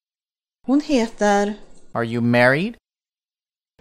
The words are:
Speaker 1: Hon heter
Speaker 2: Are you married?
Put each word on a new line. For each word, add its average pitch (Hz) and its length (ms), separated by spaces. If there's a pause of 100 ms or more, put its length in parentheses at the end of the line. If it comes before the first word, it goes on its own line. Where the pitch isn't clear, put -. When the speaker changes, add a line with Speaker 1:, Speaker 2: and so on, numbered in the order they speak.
(680)
Speaker 1:
Hon 277 140
heter 208 720 (380)
Speaker 2:
Are 117 120
you 117 160
married? 123 560 (1040)